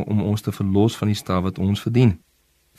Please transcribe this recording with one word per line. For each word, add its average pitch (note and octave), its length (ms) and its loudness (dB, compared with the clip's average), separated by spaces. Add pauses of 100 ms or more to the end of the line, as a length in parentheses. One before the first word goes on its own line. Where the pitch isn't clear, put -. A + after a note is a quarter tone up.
om G#2+ 180 0
ons G#2 220 -2
te G2 100 -4
verlos G2+ 400 2
van G#2 160 -2
die G2+ 80 -2
straf F#2 240 -2
wat F#2 160 -4
ons G2 240 0
verdien. A#2 300 4 (640)